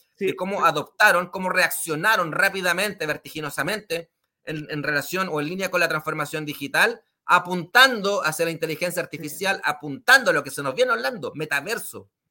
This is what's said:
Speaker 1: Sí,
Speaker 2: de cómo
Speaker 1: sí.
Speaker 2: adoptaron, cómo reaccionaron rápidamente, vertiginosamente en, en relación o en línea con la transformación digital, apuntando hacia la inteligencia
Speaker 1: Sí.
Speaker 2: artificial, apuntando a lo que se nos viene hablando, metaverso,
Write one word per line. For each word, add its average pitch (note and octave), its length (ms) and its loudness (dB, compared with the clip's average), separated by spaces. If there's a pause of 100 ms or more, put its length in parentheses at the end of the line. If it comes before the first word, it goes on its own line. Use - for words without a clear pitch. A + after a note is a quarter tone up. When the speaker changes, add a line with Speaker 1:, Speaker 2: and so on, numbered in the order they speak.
(160)
Speaker 1:
Sí, G3 100 -2
Speaker 2:
de F#3+ 100 0
cómo F#3+ 220 -4
Speaker 1:
sí. D#3+ 80 2
Speaker 2:
adoptaron, F3 640 2
cómo F#3 200 -4
reaccionaron F3 840 0
rápidamente, F#3 720 0
vertiginosamente D#3 1040 -6 (340)
en, D3+ 240 -8
en D3+ 140 -4
relación D3+ 480 -2
o D3+ 100 -2
en D3 80 -2
línea F#3 220 -4
con F3+ 100 0
la E3+ 80 4
transformación D#3 560 -4
digital, D3+ 560 0 (240)
apuntando G3 1000 4
hacia D#3+ 220 0
la E3 40 0
inteligencia D#3+ 500 -4
Speaker 1:
Sí. - 40 -4
Speaker 2:
artificial, D3+ 600 -4
apuntando E3+ 680 4
a D#3+ 40 4
lo D3 80 2
que C#3 80 -12
se D3 120 -6
nos C3+ 120 -2
viene B3 180 2
hablando, A3+ 420 -2
metaverso, D3+ 760 -6 (200)